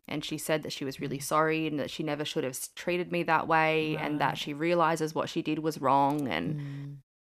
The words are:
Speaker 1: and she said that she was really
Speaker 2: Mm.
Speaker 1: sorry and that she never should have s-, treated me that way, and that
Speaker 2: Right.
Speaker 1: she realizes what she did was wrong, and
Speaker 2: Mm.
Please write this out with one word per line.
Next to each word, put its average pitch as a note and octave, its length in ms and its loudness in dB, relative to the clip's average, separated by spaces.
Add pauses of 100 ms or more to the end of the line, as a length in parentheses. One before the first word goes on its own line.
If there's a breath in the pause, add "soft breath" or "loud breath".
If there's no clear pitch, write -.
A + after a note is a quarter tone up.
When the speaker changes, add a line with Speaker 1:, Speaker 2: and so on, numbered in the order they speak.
Speaker 1:
and D3 160 -6
she D#3 120 -6
said D#3 280 -2
that - 80 -8
she - 120 -6
was C3+ 160 -6
really C#3+ 180 -4
Speaker 2:
Mm. C#3+ 40 -10
Speaker 1:
sorry D#3+ 460 2
and D3+ 100 -2
that - 120 -4
she - 120 -6
never D3+ 220 -2
should D3+ 200 -2
have C3 100 -4
s-, - 200 -8
treated F3 380 -2
me F3 100 2
that E3 240 2
way, D#3 500 4
and D3+ 240 -2
that C#3+ 100 4
Speaker 2:
Right. - 80 -4
Speaker 1:
she D3+ 140 -6
realizes D#3+ 600 2
what D3+ 160 -2
she E3 120 -2
did D#3 180 -2
was D#3 200 -2
wrong, C#3 480 4
and E2+ 320 -2
Speaker 2:
Mm. C#3+ 360 -8 (360)